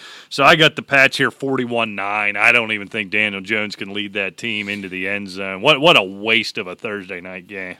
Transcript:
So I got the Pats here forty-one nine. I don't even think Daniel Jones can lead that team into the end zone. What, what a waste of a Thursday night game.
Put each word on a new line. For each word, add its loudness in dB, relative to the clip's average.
So 0
I 8
got 4
the -8
Pats 4
here 2
forty-one -2
nine. -2
I 6
don't 2
even -6
think -6
Daniel 0
Jones -4
can -10
lead -8
that -4
team -6
into -6
the -6
end -6
zone. -8
What, 4
what 6
a 4
waste -2
of -6
a -10
Thursday -8
night -14
game. -12